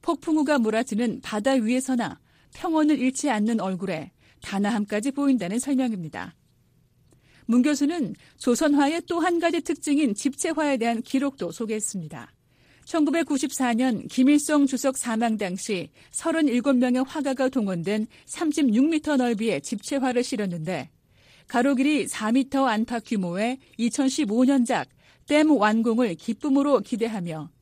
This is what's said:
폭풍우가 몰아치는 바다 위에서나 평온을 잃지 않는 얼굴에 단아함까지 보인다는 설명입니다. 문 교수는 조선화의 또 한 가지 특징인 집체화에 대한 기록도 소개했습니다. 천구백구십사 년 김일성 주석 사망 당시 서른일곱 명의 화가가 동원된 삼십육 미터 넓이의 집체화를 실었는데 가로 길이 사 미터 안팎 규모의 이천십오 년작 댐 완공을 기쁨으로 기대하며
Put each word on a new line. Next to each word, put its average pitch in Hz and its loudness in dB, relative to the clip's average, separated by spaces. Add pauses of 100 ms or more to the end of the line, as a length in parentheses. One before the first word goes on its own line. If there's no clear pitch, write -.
폭풍우가 302 0
몰아치는 220 -2
바다 214 -2
위에서나 247 -2 (340)
평온을 311 2
잃지 262 0
않는 214 0
얼굴에 180 -6 (300)
단아함까지 208 -2
보인다는 247 0
설명입니다. 220 -4 (1120)
문 247 4
교수는 294 0 (240)
조선화의 294 2
또 339 -4
한 339 2
가지 339 0
특징인 294 0
집체화에 294 -2
대한 233 -2
기록도 269 -4
소개했습니다. 196 -8 (520)
천구백구십사 285 0
년 240 0
김일성 285 4
주석 262 0
사망 226 -2
당시 185 -4 (200)
서른일곱 277 2
명의 247 2
화가가 269 -2
동원된 202 -2 (200)
삼십육 285 2
미터 302 0
넓이의 226 0
집체화를 247 -2
실었는데 175 -6 (560)
가로 254 2
길이 262 0
사 220 -4
미터 269 2
안팎 226 -2
규모의 202 -2 (180)
이천십오 247 0
년작 247 2 (380)
댐 311 4
완공을 220 2
기쁨으로 277 2
기대하며 185 -6 (120)